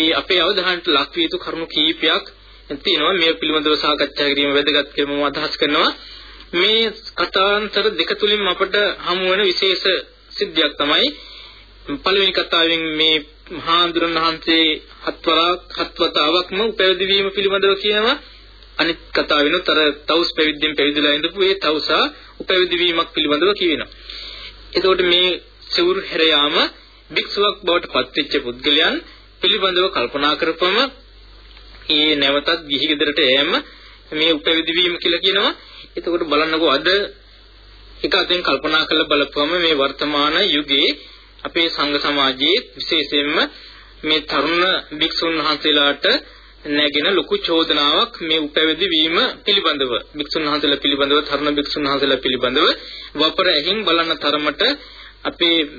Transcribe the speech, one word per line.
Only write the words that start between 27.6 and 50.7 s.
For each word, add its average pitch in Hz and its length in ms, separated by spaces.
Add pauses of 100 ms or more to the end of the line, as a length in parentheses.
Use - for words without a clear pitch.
බවට 170 300
පත්වෙච්ච 135 500
පුද්ගලයන් 147 540 (420)
පිළිබඳව 185 540
කල්පනා 143 460
කරපම 170 400 (1120)
ඒ 151 280
නැවතත් 143 480
ගිහි 143 240
ගෙදරට 147 340
යෑම 139 300 (600)
මේ 160 220
උපැවිදි 165 400
වීම 175 240
කියලා 170 240
කියනවා. 196 320 (380)
එතකොට 170 340
බලන්නකෝ 160 460
අද 143 180 (1120)
එක 165 140
අතින් 180 280
කල්පනා 156 440
කරලා 160 220
බලපුවම 147 460
මේ 170 200
වර්තමාන 147 640 (100)
යුගයේ 147 440 (500)
අපේ 165 280
සංඝ 147 300
සමාජයේ 143 580 (140)
විශේෂයෙන්ම 147 680 (640)
මේ 156 220
තරුණ 156 400 (280)
භික්ෂුන් 165 440
වහන්සේලාට 147 680 (640)
නැගෙන 147 440
ලොකු 196 280
චෝදනාවක් 165 800
මේ 160 200
උපැවිදි 160 480
වීම 160 280 (240)
පිළිබඳව, 156 520 (180)
භික්ෂුන් 151 340
වහන්සේලා 143 380